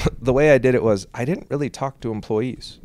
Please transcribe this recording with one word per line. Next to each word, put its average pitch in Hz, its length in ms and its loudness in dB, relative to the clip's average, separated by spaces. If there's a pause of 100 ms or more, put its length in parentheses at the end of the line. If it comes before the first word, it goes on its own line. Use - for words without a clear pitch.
<laughs> - 140 -4
the 123 120 0
way 143 180 4
I 139 80 8
did 127 160 2
it 120 80 2
was 101 320 0
I 120 100 -6
didn't 180 240 -4
really 143 220 -4
talk - 300 -8
to 117 100 -6
employees. 110 760 -4